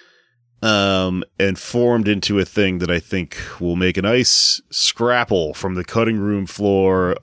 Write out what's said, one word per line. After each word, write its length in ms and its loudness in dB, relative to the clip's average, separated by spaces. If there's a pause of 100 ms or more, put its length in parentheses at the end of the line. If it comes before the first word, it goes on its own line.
(600)
Um, 640 0 (120)
and 220 0
formed 480 0
into 320 0
a 60 2
thing 340 0
that 100 -2
I 100 2
think 380 -6 (220)
will 160 -2
make 220 0
a 40 -2
nice 680 2
scrapple 840 0
from 220 -6
the 80 -4
cutting 360 0
room 260 -2
floor 760 2